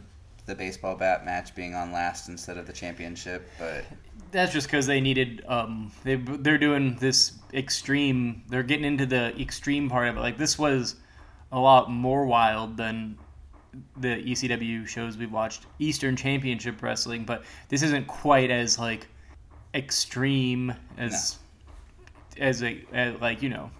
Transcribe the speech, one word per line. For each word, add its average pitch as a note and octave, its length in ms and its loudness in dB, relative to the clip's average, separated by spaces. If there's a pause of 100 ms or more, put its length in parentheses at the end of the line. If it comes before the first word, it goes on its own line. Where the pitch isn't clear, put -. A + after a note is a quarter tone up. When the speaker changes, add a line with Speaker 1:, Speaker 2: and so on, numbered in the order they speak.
(460)
Speaker 1:
the G2 80 -8
baseball F#2+ 400 -6
bat F#2 300 2
match F2+ 300 -6
being F2 200 -8
on F2 180 -4
last F2 360 -4
instead F2 300 -10
of F2 80 -10
the F#2 60 -14
championship, F2 760 -10 (100)
but D#2+ 260 -6 (460)
Speaker 2:
That's F3+ 220 2
just C#3 160 0
'cause C#3 180 2
they C#3 140 4
needed, B2+ 480 2
um, A2+ 420 -2 (140)
they, C3+ 120 2
they're C#3 420 2
doing C#3+ 380 4
this C3 360 4 (220)
extreme, C3 960 0
they're B2+ 140 -2
getting D3 220 0
into C#3+ 220 2
the B2 340 0
extreme C#3+ 480 -2
part B2 200 2
of A2+ 100 -2
it. - 20 -4
Like, A#2 180 -2
this D3+ 200 0
was C3+ 380 2 (540)
a C3 80 -4
lot B2+ 320 8
more B2+ 360 2
wild A2+ 500 4
than A2 400 -4 (800)
the B2+ 220 0
E B2+ 160 -2
C B2 140 -2
W A2+ 360 -2
shows A2+ 320 -6
we've A2+ 160 -6
watched, A2 320 -2 (140)
Eastern D3 380 0
Championship B2 680 -2
Wrestling, A#2 420 -4
but A2 200 -4 (260)
this C#3+ 120 2
isn't D3 240 2
quite C3+ 440 4
as, A#2+ 280 2
like, A2+ 280 -4 (680)
extreme B2+ 1000 0 (240)
as, A#2 400 -4 (1000)
Speaker 1:
No. C#3+ 80 0
Speaker 2:
as B2 160 2
a, A#2+ 300 -4
as, A#2+ 280 0
like, A#2 220 -2
you C#3 60 0
know, G2+ 320 -8